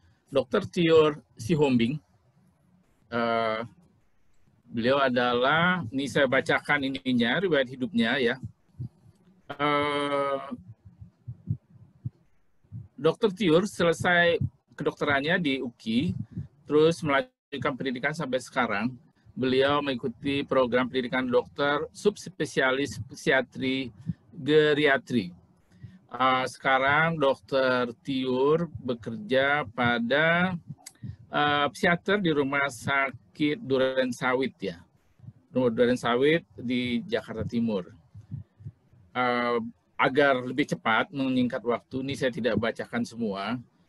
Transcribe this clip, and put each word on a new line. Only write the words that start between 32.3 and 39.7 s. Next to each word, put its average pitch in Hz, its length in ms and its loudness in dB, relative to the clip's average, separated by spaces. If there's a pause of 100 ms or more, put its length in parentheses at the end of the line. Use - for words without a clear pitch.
Rumah 139 320 0
Sakit 139 960 -2
Duren 131 480 0
Sawit 127 480 -2
ya. 87 240 -8 (720)
Rumah 127 160 2
Duren 120 320 2
Sawit 135 400 2 (160)
di 123 480 -2
Jakarta 110 400 -6
Timur. 107 480 -2 (1200)
Eh, 120 440 0 (440)